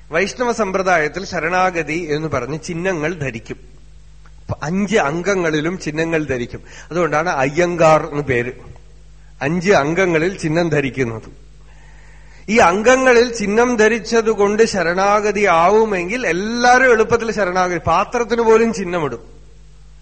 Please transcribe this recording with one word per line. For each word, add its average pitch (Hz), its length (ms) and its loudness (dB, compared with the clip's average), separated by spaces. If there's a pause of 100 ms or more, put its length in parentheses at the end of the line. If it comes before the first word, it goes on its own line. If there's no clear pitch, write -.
(120)
വൈഷ്ണവ 202 400 -2
സമ്പ്രദായത്തിൽ 185 720 -2
ശരണാഗതി 170 840 -2
എന്ന് 156 160 -4
പറഞ്ഞ് 139 320 -6
ചിഹ്നങ്ങൾ 170 540 -4
ധരിക്കും. 131 440 -10 (1080)
അഞ്ച് 190 340 -2
അംഗങ്ങളിലും 170 840 -2
ചിഹ്നങ്ങൾ 160 440 -4
ധരിക്കും. 120 400 -8 (280)
അതുകൊണ്ടാണ് 160 380 -2
അയ്യങ്കാർ 160 760 2
എന്ന് 147 180 -6
പേര്. 123 280 -2 (880)
അഞ്ച് 170 300 0
അംഗങ്ങളിൽ 170 680 2
ചിഹ്നം 165 320 -2
ധരിക്കുന്നത്. 127 720 -4 (1080)
ഈ 220 80 2
അംഗങ്ങളിൽ 233 760 4
ചിഹ്നം 220 420 0
ധരിച്ചത് 220 540 2
കൊണ്ട് 208 360 2
ശരണാഗതി 202 800 0
ആവുമെങ്കിൽ 196 840 2
എല്ലാവരും 240 680 2
എളുപ്പത്തിൽ 220 380 0
ശരണാഗതി, 180 460 -2
പാത്രത്തിന് 208 640 -2
പോലും 226 320 4
ചിഹ്നമിടും, 175 460 -6 (840)